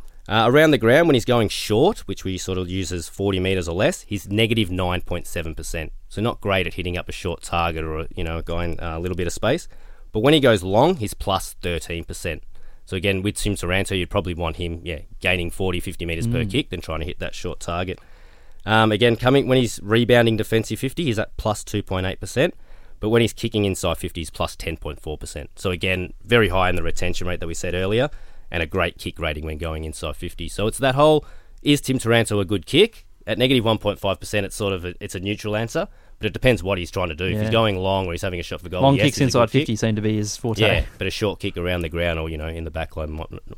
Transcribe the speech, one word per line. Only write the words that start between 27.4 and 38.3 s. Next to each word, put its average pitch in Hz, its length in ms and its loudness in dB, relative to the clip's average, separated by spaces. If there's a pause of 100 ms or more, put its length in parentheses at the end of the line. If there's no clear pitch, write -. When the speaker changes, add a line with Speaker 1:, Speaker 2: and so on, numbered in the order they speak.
Speaker 1:
that 85 60 -6
we 82 80 -6
said 85 200 -6
earlier, 104 340 0 (420)
and 85 120 -2
a 80 40 -2
great 87 300 -2
kick - 220 -8
rating 76 260 -4
when 78 140 -6
going 80 260 -6
inside 78 320 -6
fifty. 87 320 -8
So - 180 -2
it's 113 120 -2
that 131 160 2
whole, 151 320 4 (360)
is 143 200 4
Tim 131 160 0
Taranto 113 420 2
a 98 60 0
good 92 180 -2
kick? 196 400 4 (220)
At 113 100 -2
negative 131 260 4
one 110 140 4
point 101 240 0
five 95 180 0
percent, 101 280 -2
it's 92 100 -8
sort 101 160 -2
of 87 140 -4
a, 90 140 -8
it's 104 140 -10
a 95 60 -6
neutral 104 340 -4
answer, 120 320 -2 (320)
but - 80 -4
it 95 60 -2
depends 110 300 2
what 95 160 0
he's 87 120 -6
trying 90 200 -2
to 78 40 -6
do. 87 120 -4
If 92 80 0
he's 107 80 0
Speaker 2:
Yeah. 110 80 0
Speaker 1:
going 113 260 4
long 95 300 2
or 87 60 -4
he's 87 100 -6
having 90 180 -4